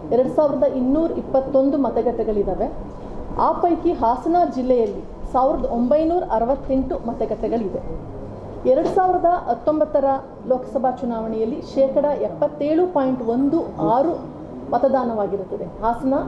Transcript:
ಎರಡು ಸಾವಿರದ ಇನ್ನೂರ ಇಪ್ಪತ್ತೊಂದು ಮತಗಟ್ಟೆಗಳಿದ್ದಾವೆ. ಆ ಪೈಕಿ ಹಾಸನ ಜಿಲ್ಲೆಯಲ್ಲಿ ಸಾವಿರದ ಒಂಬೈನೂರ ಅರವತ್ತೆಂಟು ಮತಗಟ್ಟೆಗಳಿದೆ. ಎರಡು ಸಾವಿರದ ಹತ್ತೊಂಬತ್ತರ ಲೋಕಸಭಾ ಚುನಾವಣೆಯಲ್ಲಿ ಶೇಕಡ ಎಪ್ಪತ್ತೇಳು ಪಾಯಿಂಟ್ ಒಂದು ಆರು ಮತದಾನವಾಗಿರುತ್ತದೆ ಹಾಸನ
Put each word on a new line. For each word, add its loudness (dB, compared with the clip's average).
ಎರಡು 4
ಸಾವಿರದ -2
ಇನ್ನೂರ 0
ಇಪ್ಪತ್ತೊಂದು 0
ಮತಗಟ್ಟೆಗಳಿದ್ದಾವೆ. 0
ಆ 4
ಪೈಕಿ 0
ಹಾಸನ 0
ಜಿಲ್ಲೆಯಲ್ಲಿ 0
ಸಾವಿರದ 2
ಒಂಬೈನೂರ 2
ಅರವತ್ತೆಂಟು 0
ಮತಗಟ್ಟೆಗಳಿದೆ. -2
ಎರಡು 4
ಸಾವಿರದ 4
ಹತ್ತೊಂಬತ್ತರ 2
ಲೋಕಸಭಾ 0
ಚುನಾವಣೆಯಲ್ಲಿ -4
ಶೇಕಡ 4
ಎಪ್ಪತ್ತೇಳು 0
ಪಾಯಿಂಟ್ 2
ಒಂದು 0
ಆರು 2
ಮತದಾನವಾಗಿರುತ್ತದೆ 0
ಹಾಸನ -2